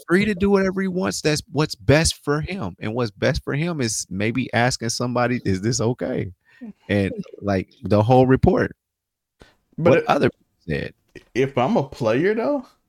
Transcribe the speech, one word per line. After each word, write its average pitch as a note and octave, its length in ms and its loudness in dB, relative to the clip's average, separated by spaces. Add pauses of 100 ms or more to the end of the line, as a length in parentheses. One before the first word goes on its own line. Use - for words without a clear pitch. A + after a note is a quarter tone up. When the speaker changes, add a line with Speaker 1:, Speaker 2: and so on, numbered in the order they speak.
Speaker 1:
free F#3+ 180 2
to G#3 80 0
do G3 160 0
whatever F#3+ 320 0
he F#3+ 60 -2
wants. F#3 340 -4
That's D3+ 300 0
what's D3 240 -2
best D3 480 0
for D3 180 -2
him. D3+ 380 -6
And G#2+ 160 -6
what's A#2+ 160 -2
best B2 320 -2
for C3+ 100 -6
him D#3+ 260 -4
is A2+ 300 -4
maybe A2+ 420 -4
asking A#2 380 0
somebody, B2 560 -2
"Is F#2+ 160 0
this A2+ 180 -2
okay?" A2 540 -4 (560)
And, G2+ 240 0 (280)
like, G2 280 -2 (140)
the G#2 180 4
whole B2+ 240 6
report. B2+ 500 2 (1000)
Speaker 2:
But D#3+ 120 0
Speaker 1:
What E3 100 6
Speaker 2:
it, D#3 80 -2
Speaker 1:
other C3+ 240 2
people - 160 -14 (200)
said. - 260 -6 (420)
Speaker 2:
if C3 240 0
I'm A3+ 180 2
a D3+ 60 2
player, C#3 500 0
though, B3+ 320 -2 (240)